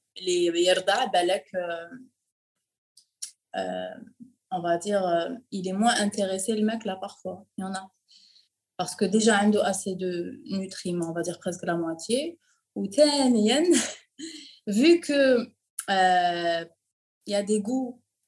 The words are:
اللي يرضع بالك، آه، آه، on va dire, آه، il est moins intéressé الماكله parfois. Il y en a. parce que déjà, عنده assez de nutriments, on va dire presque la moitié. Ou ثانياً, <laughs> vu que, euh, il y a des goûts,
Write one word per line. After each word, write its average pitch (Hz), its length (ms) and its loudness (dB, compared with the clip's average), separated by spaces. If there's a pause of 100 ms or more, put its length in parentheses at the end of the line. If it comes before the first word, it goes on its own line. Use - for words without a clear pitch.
(180)
اللي 175 480 0
يرضع 190 400 2
بالك، 185 400 0 (100)
آه، 170 440 -8 (1600)
آه، 92 500 -8 (480)
on 175 80 -4
va 170 240 0
dire, 202 180 0
آه، 170 380 -2 (140)
il 185 120 -6
est 185 60 -4
moins 220 220 2
intéressé 202 540 -2
الماكله 214 460 -2
parfois. 185 500 -12 (120)
Il 190 40 -6
y - 20 -6
en 190 120 -8
a. 190 220 -14 (800)
parce 180 160 -6
que - 80 -2
déjà, 208 320 4
عنده 208 280 4
assez 190 320 -4
de 180 500 -6
nutriments, 180 640 -6
on 165 40 -6
va 170 80 -4
dire 170 160 -6
presque 175 280 -8
la 170 100 -2
moitié. 220 640 -6 (360)
Ou 202 120 -6
ثانياً, 269 760 4 (540)
<laughs> - 500 -18
vu 302 340 6
que, 285 200 2 (680)
euh, 175 760 2 (600)
il 202 60 -8
y 202 40 -2
a 202 80 0
des 214 160 0
goûts, 240 420 -4 (260)